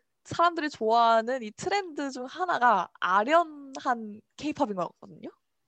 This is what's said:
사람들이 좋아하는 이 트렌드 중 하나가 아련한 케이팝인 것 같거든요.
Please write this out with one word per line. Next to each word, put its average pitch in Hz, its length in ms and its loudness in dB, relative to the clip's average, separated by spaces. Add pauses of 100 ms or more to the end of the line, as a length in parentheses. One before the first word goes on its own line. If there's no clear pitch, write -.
(260)
사람들이 330 440 0
좋아하는 226 760 2
이 214 80 -10
트렌드 339 600 -4
중 247 140 -8
하나가 247 640 2 (100)
아련한 269 1200 0 (160)
케이팝인 277 380 -4
것 175 120 -2 (120)
같거든요. 175 300 -18 (380)